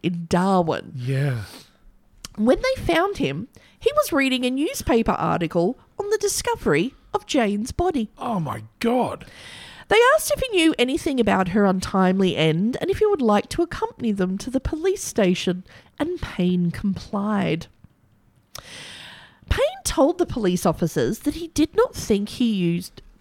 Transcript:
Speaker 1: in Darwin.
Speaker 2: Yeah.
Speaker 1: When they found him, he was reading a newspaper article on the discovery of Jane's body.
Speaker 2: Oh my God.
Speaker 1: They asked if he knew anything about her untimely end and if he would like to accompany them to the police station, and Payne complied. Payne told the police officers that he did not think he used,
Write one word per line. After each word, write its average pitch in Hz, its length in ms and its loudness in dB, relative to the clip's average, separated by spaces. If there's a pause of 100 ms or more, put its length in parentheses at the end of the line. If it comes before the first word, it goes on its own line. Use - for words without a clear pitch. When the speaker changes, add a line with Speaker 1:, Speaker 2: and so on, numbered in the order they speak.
Speaker 1:
in 170 260 -2
Darwin. 175 680 0
Speaker 2:
Yeah. 131 480 -2 (960)
Speaker 1:
When 226 240 4
they 523 220 -2
found 349 340 0
him, 147 320 -4 (300)
he 494 140 0
was 587 200 2
reading 262 320 2
a 247 60 2
newspaper 269 600 0
article 170 640 0 (200)
on 403 140 -4
the 427 60 2
discovery 392 760 0 (200)
of 403 120 -4
Jane's 214 460 0
body. 320 460 -2
Speaker 2:
Oh 233 220 -4
my 123 240 -4 (160)
God. 233 460 0 (600)
Speaker 1:
They 415 100 4 (180)
asked 622 200 0
if - 60 -2
he 523 160 -4
knew 320 200 6
anything 269 420 0
about 190 300 2
her 202 160 4
untimely 190 680 2
end 160 460 2
and 339 100 -2
if 392 80 -2
he 427 60 4
would 403 160 2
like 208 280 2
to - 140 -2
accompany 339 480 -4
them 190 280 -2
to - 100 -12
the 254 100 0
police 359 440 -2
station, 185 600 0 (340)
and 330 240 -4
Payne 180 500 0
complied. 196 960 -4 (1800)
Payne 719 340 0
told 339 340 2
the 349 80 2
police 185 400 0
officers 165 540 0
that 294 160 -2
he 320 140 -10
did - 260 0
not 453 180 2
think 208 360 -2
he 233 240 0
used, 175 480 -2 (200)